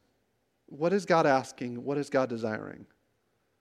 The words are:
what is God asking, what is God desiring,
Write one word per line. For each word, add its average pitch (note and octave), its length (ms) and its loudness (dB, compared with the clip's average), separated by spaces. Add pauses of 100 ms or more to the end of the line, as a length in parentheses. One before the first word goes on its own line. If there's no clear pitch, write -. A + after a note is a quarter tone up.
(680)
what D#3+ 260 -2
is G3 120 0
God E3 220 4
asking, B2 560 0
what C#3 160 -2
is C#3+ 120 -4
God C3 180 2
desiring, A2 580 -6 (760)